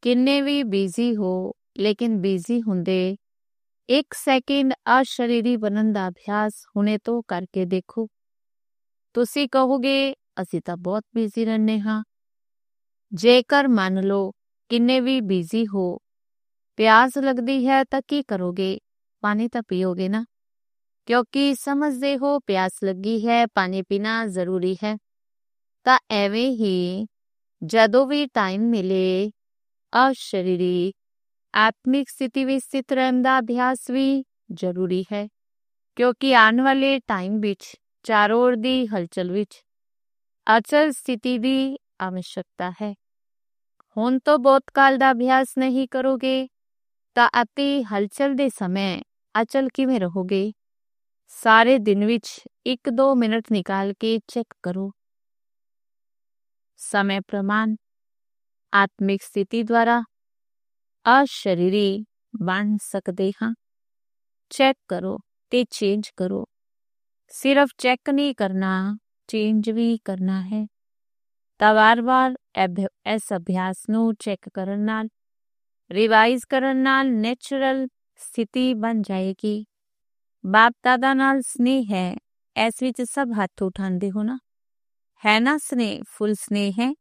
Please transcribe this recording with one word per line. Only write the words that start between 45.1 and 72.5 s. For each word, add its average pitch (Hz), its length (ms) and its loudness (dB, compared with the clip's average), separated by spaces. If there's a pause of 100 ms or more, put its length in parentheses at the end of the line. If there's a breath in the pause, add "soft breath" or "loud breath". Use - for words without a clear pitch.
ਅਭਿਆਸ 262 460 0
ਨਹੀਂ 262 340 0
ਕਰੋਗੇ 262 560 -2 (680)
ਤਾਂ 240 140 6 (120)
ਅਤੀ 277 420 -2
ਹਲਚਲ 208 500 -2
ਦੇ 269 160 0
ਸਮੇਂ 190 520 -4 (340)
ਅਚਲ 254 380 0
ਕਿਵੇਂ 262 260 0
ਰਹੋਗੇ? 190 520 -2 (800)
ਸਾਰੇ 233 460 6
ਦਿਨ 208 280 0
ਵਿੱਚ 226 240 -2 (360)
ਇੱਕ 247 240 -4
ਦੋ 262 260 2
ਮਿੰਟ 226 360 0
ਨਿਕਾਲ 196 480 -2
ਕੇ 226 180 -2 (100)
ਚੈੱਕ - 260 -8 (100)
ਕਰੋ। 190 280 -6 (1900)
ਸਮੇਂ 196 420 -2
ਪ੍ਰਮਾਣ 208 540 -2 (960)
ਆਤਮਿਕ 196 500 0
ਸਥਿਤੀ 214 400 -4
ਦੁਆਰਾ 233 380 2 (1040)
ਅਸ਼ਰੀਰੀ 202 1000 2 (380)
ਬਣ 208 380 0
ਸਕਦੇ 190 500 -4 (120)
ਹਾਂ। 226 100 -4 (1000)
ਚੈੱਕ 269 260 2 (100)
ਕਰੋ 190 300 -6 (340)
ਤੇ 247 200 2
ਚੇਂਜ 208 460 -2
ਕਰੋ। 190 280 -6 (880)
ਸਿਰਫ 277 440 2
ਚੈੱਕ 254 320 -2
ਨਹੀਂ 285 260 0
ਕਰਨਾ, 190 600 -2 (320)
ਚੇਂਜ 214 400 0
ਵੀ 233 360 0
ਕਰਨਾ 190 360 -4
ਹੈ। 214 240 -6 (920)
ਤਾਂ 214 140 6
ਵਾਰ-ਵਾਰ 240 640 4 (300)